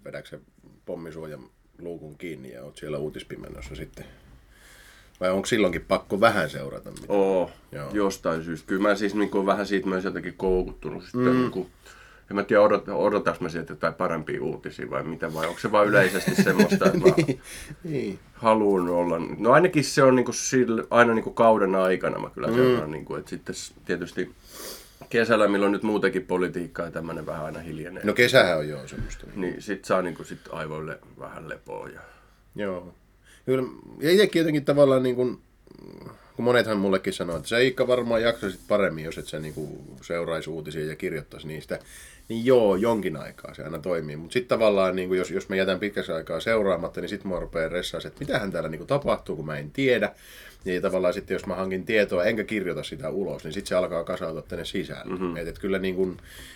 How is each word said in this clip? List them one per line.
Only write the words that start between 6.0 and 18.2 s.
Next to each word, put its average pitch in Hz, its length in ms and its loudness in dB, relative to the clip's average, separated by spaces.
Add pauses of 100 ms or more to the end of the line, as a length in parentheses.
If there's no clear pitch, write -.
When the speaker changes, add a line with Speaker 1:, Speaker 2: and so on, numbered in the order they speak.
Speaker 1:
vähän 101 300 4
seurata - 400 -10
mitään? - 200 -12
Speaker 2:
Oo, 95 400 2 (220)
Speaker 1:
Joo. 69 200 -10
Speaker 2:
jostain 95 520 -2
syystä. 82 220 -8
Kyllä 98 160 0
mä 104 120 4
siis 101 200 -2
niinku 104 240 0
oon 95 80 0
vähän 98 200 2
siitä 95 220 0
myös 92 160 -2
jotenkin 87 320 -6
koukuttunut 90 640 -2
sitten - 180 -6 (120)
Speaker 1:
Mm. 127 80 2
Speaker 2:
niinku, 117 300 -4 (600)
en 98 60 -4
mä 101 80 2
tiedä, 104 180 6
odot-, 101 300 4
odotaks 90 480 2
mä 85 80 -4
sieltä 80 240 -6
jotain 82 220 -2
parempia 82 480 -4
uutisia - 480 -8
vai 67 120 -4
mitä, 80 320 -6
vai 80 120 -2
onko 85 140 -4
se 107 120 -4
vaan 104 160 6
yleisesti 98 540 4
semmoista, 196 440 4
että 185 140 4
Speaker 1:
<laughs> - 80 6
Speaker 2:
mä 160 80 6
Speaker 1:
Niin, 143 240 0 (440)
niin. 117 340 -4 (140)